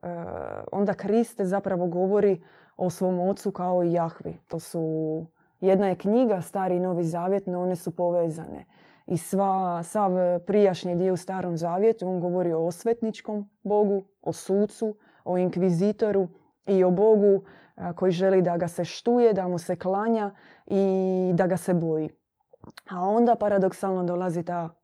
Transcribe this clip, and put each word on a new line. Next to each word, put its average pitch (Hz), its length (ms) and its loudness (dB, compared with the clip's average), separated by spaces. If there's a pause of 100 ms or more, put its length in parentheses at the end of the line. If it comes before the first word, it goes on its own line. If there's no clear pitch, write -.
e, 180 60 -10 (640)
onda 196 220 0
Krist 208 460 -2
zapravo 190 460 -2
govori 190 560 2 (340)
o 180 140 -2
svom 180 300 -2
ocu 196 320 -2
kao 180 320 0
i 170 80 2
Jahvi. 165 560 -4
To 165 120 -8
su, 160 680 -4 (340)
jedna 190 280 4
je 180 80 0
knjiga, 214 440 2
Stari 185 360 -2
i 175 40 0
Novi 180 240 -2
Zavjet, 180 420 -2
no 180 160 -4
one 180 140 -2
su 170 200 -8
povezane. 165 680 -2 (420)
I 175 100 -2
sva, 190 680 0
sav 196 280 0 (360)
prijašnji 190 500 2
dio 185 160 2
u 180 40 0
Starom 180 400 -6
Zavjetu, 180 520 0
on 185 120 -2
govori 180 320 0
o 165 140 0
osvetničkom 214 840 -4 (120)
Bogu, 202 420 2 (180)
o 165 100 -4
sucu, 208 640 -2 (280)
o 180 140 -2
inkvizitoru 185 920 0 (380)
i 190 180 4
o 180 60 4
Bogu, 202 520 6 (340)
a, 175 160 -10
koji 185 200 0
želi 190 300 4
da 175 140 0
ga 175 120 -2
se 170 160 -6
štuje, 240 480 2
da 185 160 -2
mu 180 100 -2
se 175 180 -4
klanja 202 580 -2 (320)
i 196 180 2 (500)
da 185 120 2
ga 180 100 0
se 180 180 -2
boji. 160 340 -2 (840)
A 185 100 -8
onda 226 340 4
paradoksalno 190 680 0
dolazi 175 380 -4
ta 175 260 -6 (160)